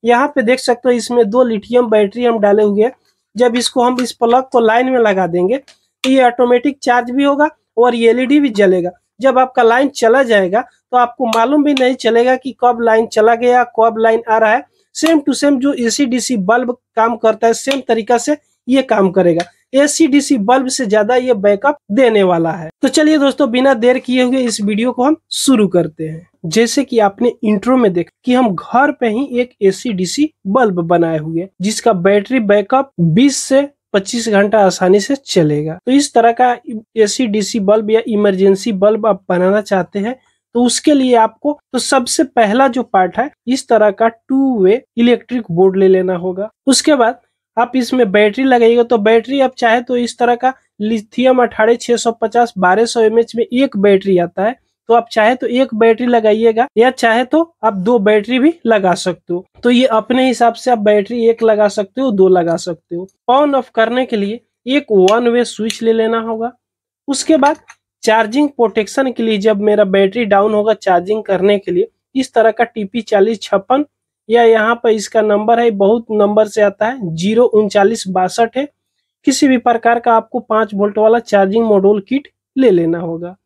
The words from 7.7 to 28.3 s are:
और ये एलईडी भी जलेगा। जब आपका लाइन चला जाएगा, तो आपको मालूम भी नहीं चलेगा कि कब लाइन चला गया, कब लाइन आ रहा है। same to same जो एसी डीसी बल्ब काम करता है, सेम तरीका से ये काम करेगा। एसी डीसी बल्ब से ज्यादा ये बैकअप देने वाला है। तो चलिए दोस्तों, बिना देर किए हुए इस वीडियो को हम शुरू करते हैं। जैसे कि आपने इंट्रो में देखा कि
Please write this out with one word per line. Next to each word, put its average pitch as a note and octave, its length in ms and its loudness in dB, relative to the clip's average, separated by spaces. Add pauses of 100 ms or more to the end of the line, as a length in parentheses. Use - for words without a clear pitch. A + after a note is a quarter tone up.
और A#3+ 180 2
ये A#3 140 2
एलईडी B3+ 300 2
भी C#4+ 100 0
जलेगा। F#3 420 0 (300)
जब B3+ 180 2
आपका B3+ 240 0
लाइन B3 260 2
चला A#3+ 340 0
जाएगा, G#3 380 0
तो - 360 -6
आपको B3 280 -2
मालूम A#3 380 0
भी D4 100 0
नहीं C4 220 0
चलेगा A#3+ 400 0
कि B3+ 240 -10
कब A#3+ 220 0
लाइन A3 260 2
चला A3 280 2
गया, B3 280 2
कब A3+ 340 0
लाइन A3+ 320 0
आ A3 80 2
रहा A3 140 2
है। B3 140 -2 (300)
same D#4 260 0
to C#4 140 -2
same C#4+ 240 0
जो C#4 140 -2
एसी A#3 320 -2
डीसी B3 320 -4
बल्ब A#3 340 -2 (240)
काम A3+ 200 0
करता A3 320 0
है, A3+ 60 2
सेम C4+ 340 -4
तरीका A3+ 300 0
से D4 200 -4 (300)
ये C4 140 0
काम G#3 300 0
करेगा। F3 320 0 (300)
एसी C#4+ 340 2
डीसी C#4 300 0
बल्ब B3 300 0
से B3+ 180 -6
ज्यादा G#3+ 300 0
ये B3+ 180 0
बैकअप G#3 440 0 (140)
देने A3 320 2
वाला E3 280 0
है। D#3+ 180 -10 (120)
तो C#4 60 0
चलिए D4+ 300 2
दोस्तों, C#4 340 0
बिना C4 220 2
देर B3 240 2
किए B3+ 260 -2
हुए B3+ 140 0
इस A#3+ 240 -2
वीडियो G#3+ 300 -2
को B3 120 -4
हम D4+ 140 2 (140)
शुरू A3 360 0
करते E3 400 -2
हैं। D#3+ 200 -16 (180)
जैसे A3+ 380 0
कि A#3 160 -2
आपने G3+ 320 0 (120)
इंट्रो G#3+ 340 0
में A3+ 160 2
देखा E3+ 180 -6 (140)
कि B3 80 0